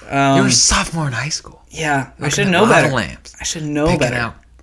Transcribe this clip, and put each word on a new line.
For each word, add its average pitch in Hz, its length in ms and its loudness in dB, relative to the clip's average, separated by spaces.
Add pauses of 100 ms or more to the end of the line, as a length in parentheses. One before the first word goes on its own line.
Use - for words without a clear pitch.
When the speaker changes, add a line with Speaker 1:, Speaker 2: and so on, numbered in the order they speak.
Speaker 1:
Um, 139 280 4
Speaker 2:
You 135 60 4
were 131 40 2
a 127 40 2
sophomore 160 540 0
in 127 80 -4
high 123 160 -6
school. - 400 -12
Speaker 1:
Yeah, 147 480 -4
I - 60 -12
Speaker 2:
Looking 147 80 -2
Speaker 1:
should - 160 0
Speaker 2:
at 185 40 2
Speaker 1:
know 180 120 4
Speaker 2:
lava 226 100 4
Speaker 1:
better. 147 220 4
Speaker 2:
lamps. 85 440 -8
Speaker 1:
I - 40 -10
should 160 220 -8
know 147 200 -2
Speaker 2:
Picking 170 140 2
Speaker 1:
better. 120 160 -2
Speaker 2:
out. 117 200 -6 (280)